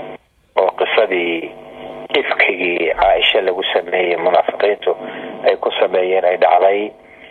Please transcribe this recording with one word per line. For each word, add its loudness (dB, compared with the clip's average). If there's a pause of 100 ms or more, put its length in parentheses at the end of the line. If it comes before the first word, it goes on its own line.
(560)
oo 2
qisadii -2 (600)
ifkigii -2
Caaisha 2
lagu -2 (100)
sameeyey, -2
munaafiqiintu 0 (560)
ay 4
ku -2
sameeyeen, 2
ay 2
dhacday. 4 (400)